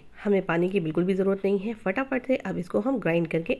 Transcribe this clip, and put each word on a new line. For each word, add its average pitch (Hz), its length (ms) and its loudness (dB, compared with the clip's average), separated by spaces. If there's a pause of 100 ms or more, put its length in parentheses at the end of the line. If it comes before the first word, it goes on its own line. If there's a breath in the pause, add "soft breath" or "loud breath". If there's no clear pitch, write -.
(240)
हमें 202 200 4
पानी 175 260 2
की 196 100 0
बिल्कुल 160 240 0
भी 190 100 2
ज़रूरत 196 300 2
नहीं 196 160 2
है। 214 160 -4
फटाफट 254 520 -2
से 262 100 2
अब 180 200 -4
इसको - 240 -2
हम 254 180 0
ग्राइंड 170 280 2
करके 165 320 -2